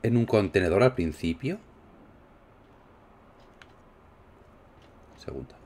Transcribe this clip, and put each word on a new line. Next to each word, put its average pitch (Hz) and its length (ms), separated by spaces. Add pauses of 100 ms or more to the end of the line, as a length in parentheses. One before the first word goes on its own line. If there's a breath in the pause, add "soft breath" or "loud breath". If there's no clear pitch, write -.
en 117 140
un 117 100
contenedor 95 560
al 127 140
principio? 85 640 (3500)
Segundo. - 380 (120)